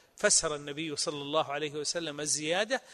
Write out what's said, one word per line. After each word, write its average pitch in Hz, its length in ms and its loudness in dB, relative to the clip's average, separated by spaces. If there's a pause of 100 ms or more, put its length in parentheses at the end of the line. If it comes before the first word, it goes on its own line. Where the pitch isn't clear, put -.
(160)
فسر 170 380 4
النبي 147 420 -6
صلى 147 260 -4
الله 143 300 2
عليه 147 200 -4
وسلم 151 480 -4
الزيادة 160 600 0 (120)